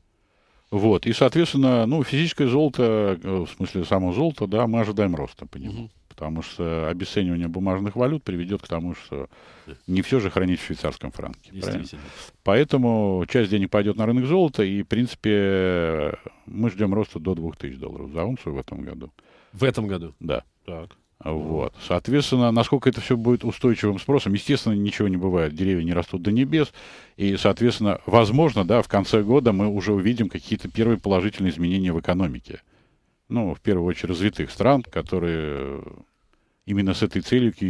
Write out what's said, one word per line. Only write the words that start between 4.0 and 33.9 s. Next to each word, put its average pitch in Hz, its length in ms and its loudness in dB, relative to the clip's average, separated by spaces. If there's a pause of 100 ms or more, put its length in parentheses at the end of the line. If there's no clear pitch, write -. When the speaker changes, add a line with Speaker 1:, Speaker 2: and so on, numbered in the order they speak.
Speaker 1:
золото, 135 340 -2
да, 110 200 0
мы 113 140 0
ожидаем 101 340 0
роста - 320 -8
по - 120 -16
нему. 82 140 -10
Speaker 2:
Мгм. 113 180 -12 (180)
Speaker 1:
Потому 80 340 -8
что 82 480 -4
обесценивание 87 560 -2
бумажных 95 480 -4
валют 135 300 0
приведет 90 360 -6
к - 60 -20
тому, 85 300 -6
что 69 320 -12 (400)
Speaker 2:
Да. 71 60 -16 (120)
Speaker 1:
не 92 160 0
все 131 160 0
же 98 120 -2
хранить 92 300 0
в - 60 -12
швейцарском 73 460 -8
франке, - 400 -14
правильно? 95 300 -8
Speaker 2:
Действительно. 73 280 -16 (320)
Speaker 1:
Поэтому 110 880 2
часть 110 200 2
денег 98 200 0
пойдет 104 260 0
на 110 80 -2
рынок 123 220 2
золота, 156 380 2
и, 98 180 0
в - 60 -14
принципе, 95 1300 0 (300)
мы 110 260 -4
ждем 95 220 0
роста 101 280 -2
до 90 160 -2
двух 82 200 -8
тысяч 65 220 -12
долларов 67 340 -12
за 82 120 -4
унцию 101 320 -6
в - 20 -6
этом 69 240 -10
году. 69 300 -14 (400)
Speaker 2:
В 101 100 -12
этом 120 240 0
году? 85 320 -6
Speaker 1:
Да. 76 240 -4 (240)
Speaker 2:
Так. 85 240 -12 (340)
Speaker 1:
Вот. 78 480 -4 (140)
Соответственно, 127 640 2
насколько 117 400 2
это 110 100 0
все 127 160 0
будет 117 280 2
устойчивым 107 560 0
спросом, 131 340 0
естественно, 117 400 0
ничего 101 340 0
не 92 80 2
бывает, 87 380 0
деревья 92 300 0
не 87 80 0
растут 87 300 -2
до 104 100 0
небес, 139 400 2 (440)
и, 98 200 0
соответственно, 104 720 2
возможно, 117 580 6
да, 104 180 4
в - 60 -14
конце 104 340 2
года 117 300 4
мы 101 160 2
уже 101 240 -2
увидим 104 360 2
какие-то - 400 -6
первые 110 300 2
положительные 95 540 0
изменения 87 400 0
в 82 80 -2
экономике. 82 600 -2 (680)
Ну, 113 260 -2
в - 60 -12
первую 92 260 0
очередь, 87 240 -4